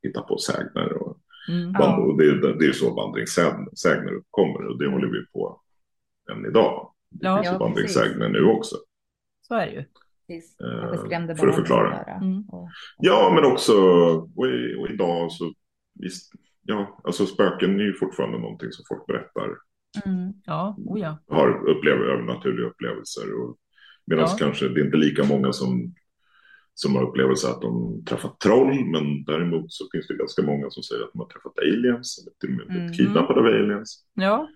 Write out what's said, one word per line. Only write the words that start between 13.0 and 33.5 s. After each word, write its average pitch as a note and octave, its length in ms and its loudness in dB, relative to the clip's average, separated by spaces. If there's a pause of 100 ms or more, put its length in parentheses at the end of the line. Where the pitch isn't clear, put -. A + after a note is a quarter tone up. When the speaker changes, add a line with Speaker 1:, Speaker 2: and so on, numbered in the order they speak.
Speaker 1:
men D3 160 8
också, B2 220 4 (640)
och B2 120 0
i-, B2 280 -2
och - 140 -6
idag E2+ 420 -2
så, E2+ 220 -8 (460)
visst, - 320 -12 (300)
ja, G#2 420 -6
alltså F#2+ 220 0
spöken F#2+ 540 2
är G#2 40 0
ju G2 100 0
fortfarande A#1 460 -4
någonting A1 320 -10
som - 180 -20
folk - 180 -10
berättar. - 420 -6 (560)
Speaker 3:
Mm. F#3 280 -4 (120)
Speaker 2:
Ja, F#3 320 -6
oh G#3 220 -6
ja. D#3 180 -6 (100)
Speaker 1:
Har C2 400 2
upplever-, C2 460 0
övernaturliga A#1+ 540 -4
upplevelser A1 720 -8
och A#1+ 160 -10 (480)
medans D#2+ 260 2
Speaker 2:
Ja. E2+ 140 0
Speaker 1:
kanske C#2 240 -2
det B1+ 120 2
är D2 40 4
inte D2+ 120 2
lika D2 260 4
många C2+ 300 2
som, B1+ 400 -4 (800)
som - 220 0
har B1+ 80 2
upplevelser C2 460 2
att A#1 120 -6
de A#1 440 -4
träffat - 340 -6
troll, C3 520 4
men D2 320 -2
däremot E2 500 -2
så - 180 -12
finns - 160 -6
det - 60 -6
ganska - 280 -4
många C#2+ 280 -2
som - 140 -14
säger A#1+ 200 -8
att - 100 -12
de - 60 -12
har - 80 -10
träffat - 320 -16
aliens, A#2+ 640 0
eller - 180 -20
till - 100 -6
och - 80 -4
med - 100 -10
blivit F3+ 140 -6
Speaker 3:
Mm. E3+ 120 -8
Speaker 1:
kidnappade G3 460 2
av A2+ 60 6
aliens. G#2+ 680 0